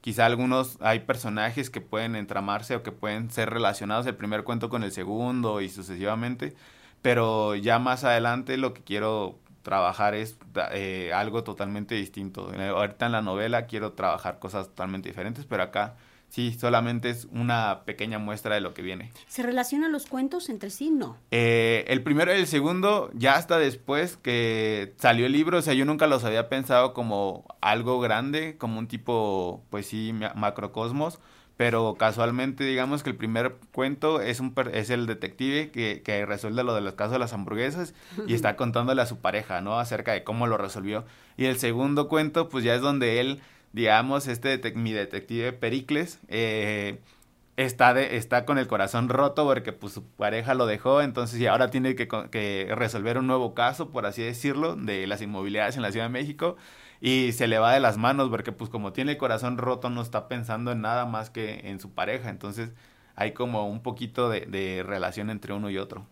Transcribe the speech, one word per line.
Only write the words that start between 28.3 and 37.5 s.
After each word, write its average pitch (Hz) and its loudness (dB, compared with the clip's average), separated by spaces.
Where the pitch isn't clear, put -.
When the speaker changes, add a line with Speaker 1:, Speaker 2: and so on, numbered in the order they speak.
Speaker 1:
como 113 -4
un 117 -6
tipo, 107 0
pues 104 -6
sí, 110 -4
ma-, 107 -4
macrocosmos, 110 -4
pero 113 2
casualmente, 120 2
digamos 135 0
que 143 -2
el - -6
primer 117 -2
cuento 139 0
es 117 -2
un 127 -4
per-, 123 0
es 107 -2
el 120 0
detective 135 -2
que, 113 -4
que 104 0
resuelve 107 -2
lo 120 0
del 101 -2
caso 104 -2
de 127 0
las 117 -2
hamburguesas 123 -4